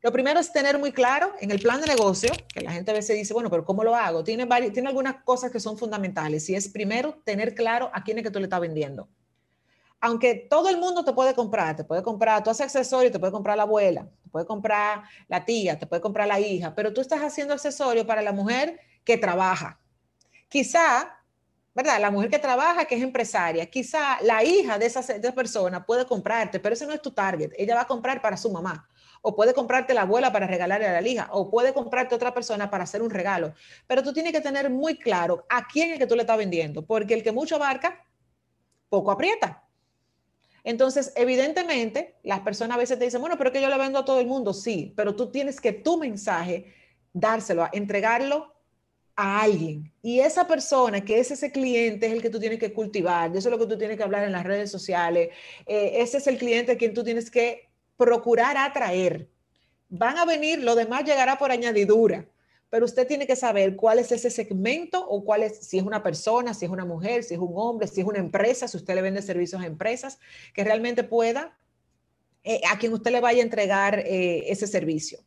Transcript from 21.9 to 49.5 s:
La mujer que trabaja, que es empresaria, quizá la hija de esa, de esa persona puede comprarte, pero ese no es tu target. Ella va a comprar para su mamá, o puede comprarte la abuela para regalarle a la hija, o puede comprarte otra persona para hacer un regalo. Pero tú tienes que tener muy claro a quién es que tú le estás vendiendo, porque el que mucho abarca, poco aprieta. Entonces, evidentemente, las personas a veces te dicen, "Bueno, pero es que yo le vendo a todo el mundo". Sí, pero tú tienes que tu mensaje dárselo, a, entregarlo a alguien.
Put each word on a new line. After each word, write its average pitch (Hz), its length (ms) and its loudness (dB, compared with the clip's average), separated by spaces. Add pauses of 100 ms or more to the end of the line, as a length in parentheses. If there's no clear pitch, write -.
La 208 100 2
mujer 202 200 0
que 294 80 2
trabaja, 294 460 2
que 302 100 -2
es 240 80 -2
empresaria, 180 640 0
quizá 269 560 -2
la 220 220 4
hija 285 340 4
de 226 80 2
esa, 233 160 -2
de 247 160 -4
esa 247 160 -2
persona 185 500 -2
puede 247 220 2
comprarte, 202 540 -2
pero 214 140 0
ese 269 120 -8
no 302 60 -6
es 302 100 -6
tu 277 80 -6
target. 180 480 -2
Ella 208 160 0
va 240 80 2
a 240 40 -2
comprar 247 360 -4
para 208 140 -2
su 226 140 -4
mamá, 170 380 -8 (340)
o 226 120 0
puede 226 200 6
comprarte 254 380 0
la 226 100 4
abuela 233 280 4
para 196 160 0
regalarle 185 400 0
a 175 140 2
la 208 80 0
hija, 240 240 -4
o 190 180 -2
puede 247 240 4
comprarte 247 400 -2
otra 240 180 -2
persona 214 380 -4
para 185 140 -2
hacer 208 180 -6
un 233 80 -2
regalo. 180 440 -2 (320)
Pero 254 160 2
tú 277 100 -4
tienes 320 200 -2
que 311 80 0
tener 277 300 -2
muy 277 280 -2
claro 175 500 0
a 240 180 0
quién 330 260 0
es 302 60 -8
que 262 80 2
tú 226 80 2
le 240 80 2
estás 226 160 2
vendiendo, 160 460 -2
porque 220 300 0
el 220 80 -4
que 220 100 -2
mucho 311 240 -2
abarca, 285 480 -2 (840)
poco 202 220 2
aprieta. 233 520 -2 (1000)
Entonces, 262 500 0
evidentemente, 262 1120 0
las 196 160 -4
personas 220 360 -4
a - 40 0
veces 247 180 0
te 240 60 0
dicen, 240 160 -2
"Bueno, 330 180 -2
pero 262 120 2
es 254 40 -12
que 269 80 0
yo 269 60 2
le 277 100 2
vendo 269 220 0
a 262 40 -2
todo 262 160 2
el 247 60 0
mundo". 247 260 -2
Sí, 196 440 -6
pero 208 180 -2
tú 226 160 -4
tienes 269 300 -4
que 220 120 0
tu 311 260 0
mensaje 185 720 -4 (400)
dárselo, 214 520 0
a, - 80 -4
entregarlo 226 800 0 (600)
a 202 280 0
alguien. 160 500 0 (100)